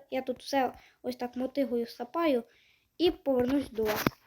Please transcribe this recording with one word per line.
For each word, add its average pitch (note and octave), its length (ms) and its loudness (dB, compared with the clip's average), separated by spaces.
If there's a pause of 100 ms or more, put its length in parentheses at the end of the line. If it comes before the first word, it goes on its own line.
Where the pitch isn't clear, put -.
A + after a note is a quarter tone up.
(120)
я C4 100 -2
тут B3+ 180 -6
все C4+ 340 0 (280)
ось B3 140 -6
так B3 200 -8
мотигою B3 520 -2
сапаю C4 560 0 (540)
і E4+ 140 4
повернусь C4 580 0
до A3 140 -4
вас. G#3+ 220 0 (220)